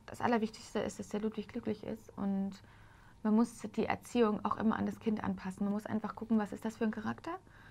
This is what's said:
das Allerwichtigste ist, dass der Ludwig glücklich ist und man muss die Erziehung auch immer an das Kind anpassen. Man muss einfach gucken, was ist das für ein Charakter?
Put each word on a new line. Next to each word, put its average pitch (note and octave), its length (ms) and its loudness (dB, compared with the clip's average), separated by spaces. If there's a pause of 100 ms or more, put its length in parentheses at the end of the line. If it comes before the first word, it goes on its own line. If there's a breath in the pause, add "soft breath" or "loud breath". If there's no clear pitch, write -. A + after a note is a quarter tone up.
das - 140 -12
Allerwichtigste A3 600 2
ist, - 180 -2
dass G3+ 100 -8
der G#3 120 -2
Ludwig G#3+ 280 -4
glücklich A3 360 -4
ist - 320 -8
und G3 360 0 (720 loud breath)
man G#3+ 140 6
muss A#3 240 4 (160)
die A3 100 4
Erziehung A3+ 580 2
auch G#3 120 0
immer G#3+ 200 4
an G3+ 80 0
das G3+ 160 -2
Kind G#3+ 240 0
anpassen. F#3+ 400 -2
Man G3+ 80 2
muss G#3+ 140 -2
einfach G#3 300 -2
gucken, A3 220 2
was G#3 140 0
ist A3+ 120 -8
das A3 120 -4
für A#3 80 0
ein A3 60 2
Charakter? A3+ 400 -6 (400 loud breath)